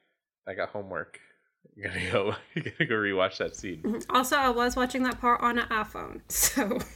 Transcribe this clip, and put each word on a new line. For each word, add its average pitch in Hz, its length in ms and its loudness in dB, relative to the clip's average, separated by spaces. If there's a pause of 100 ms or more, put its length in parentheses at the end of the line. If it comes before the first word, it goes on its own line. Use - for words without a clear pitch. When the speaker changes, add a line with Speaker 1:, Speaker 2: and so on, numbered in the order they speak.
(460)
Speaker 1:
I 98 60 -6
got 92 160 -4
homework. 95 500 -8 (280)
<laughs> - 340 -20
Gotta 92 300 -4
go, 104 240 0 (100)
<laughs> - 100 -12
gotta 156 300 -2
go 113 100 0
rewatch 98 420 2
that 85 180 -4
scene. 87 280 -10
Speaker 2:
Mm-hmm. - 320 -2
Also, 262 220 4
I 269 120 4
was 240 280 2
watching 254 260 0
that 247 160 0
part 240 220 4
on 240 180 2
an 233 100 -2
iPhone, 214 560 -4
<laughs> - 60 -20
so - 480 2 (160)